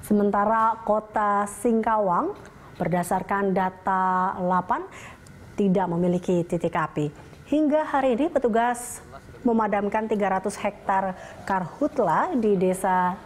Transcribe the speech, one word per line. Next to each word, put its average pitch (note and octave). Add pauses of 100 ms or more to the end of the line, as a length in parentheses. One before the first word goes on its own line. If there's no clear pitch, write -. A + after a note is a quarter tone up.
Sementara G#3 (160)
Kota G#3
Singkawang, A3 (480)
berdasarkan F#3
data F#3
lapan, F3+ (720)
tidak G3
memiliki F3
titik E3+
api. D3+ (320)
Hingga D4+
hari C4+
ini, D#4
petugas A#3+ (400)
memadamkan G#3+
tiga G3+
ratus F#3+
hektar G3 (320)
karhutla G3
di G#3
Desa F#3